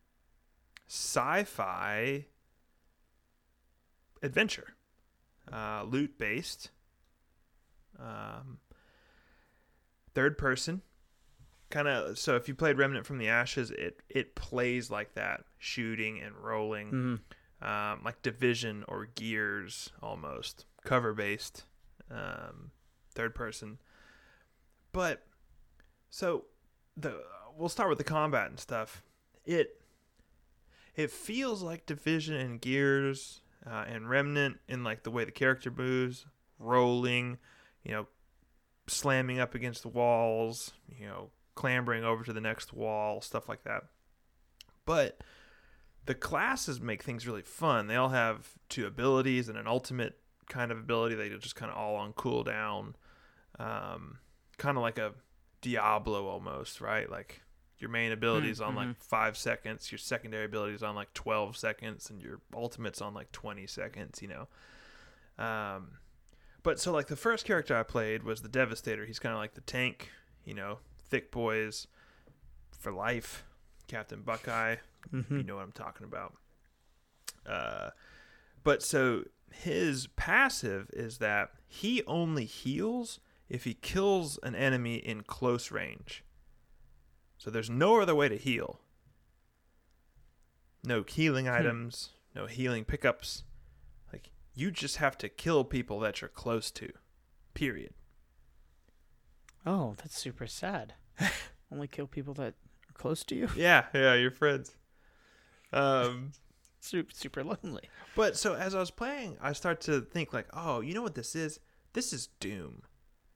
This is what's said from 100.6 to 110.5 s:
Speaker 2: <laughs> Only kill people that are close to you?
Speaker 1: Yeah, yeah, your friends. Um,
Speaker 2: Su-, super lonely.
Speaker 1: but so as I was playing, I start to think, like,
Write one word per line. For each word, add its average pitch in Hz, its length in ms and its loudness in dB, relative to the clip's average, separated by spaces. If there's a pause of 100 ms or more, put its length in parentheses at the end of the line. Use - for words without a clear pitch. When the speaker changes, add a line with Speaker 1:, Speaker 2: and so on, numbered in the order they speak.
Speaker 2:
<laughs> - 540 -2
Only 143 160 -6
kill 143 180 -6
people 139 280 -8
that 131 200 -4 (340)
are - 60 -20
close 160 300 -2
to - 100 -4
you? 247 220 0
Speaker 1:
Yeah, 165 360 10
yeah, 135 220 10
your 123 160 6
friends. 139 460 2 (960)
Um, 135 600 4 (480)
Speaker 2:
Su-, - 320 -2
super - 320 -6
lonely. 170 440 -6 (280)
Speaker 1:
but 196 200 6
so 196 180 2
as 190 200 -2
I 190 60 2
was 180 100 -2
playing, 247 500 -6
I 143 120 -2
start 165 300 0
to 147 180 4
think, 151 320 -4
like, 117 200 -2